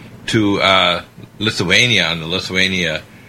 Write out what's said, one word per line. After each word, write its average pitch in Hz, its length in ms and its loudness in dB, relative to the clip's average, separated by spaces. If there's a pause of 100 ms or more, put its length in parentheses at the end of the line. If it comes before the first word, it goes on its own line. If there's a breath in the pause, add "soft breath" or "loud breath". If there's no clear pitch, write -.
(280 loud breath)
to, 101 340 2
uh, 90 420 2 (360)
Lithuania, 104 680 2
on 82 140 -4
the 80 80 -8
Lithuania, 92 720 -2 (260 loud breath)